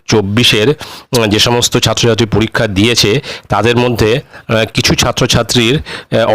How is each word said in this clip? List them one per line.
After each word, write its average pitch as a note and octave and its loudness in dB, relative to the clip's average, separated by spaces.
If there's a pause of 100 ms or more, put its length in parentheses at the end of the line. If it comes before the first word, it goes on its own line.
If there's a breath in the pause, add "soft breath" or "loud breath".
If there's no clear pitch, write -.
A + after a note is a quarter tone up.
চব্বিশের, G#2+ 2
উম, - -4
যে G#2 0
সমস্ত A#2+ 0
ছাত্রছাত্রী A2+ 0
পরীক্ষা A2 -2
দিয়েছে, G#2+ 0 (280 loud breath)
তাদের G#2+ 2
মধ্যে, A#2+ 0
আহ, - -4 (100)
কিছু - 0
ছাত্রছাত্রীর, B2 0
আহ, - -4 (100)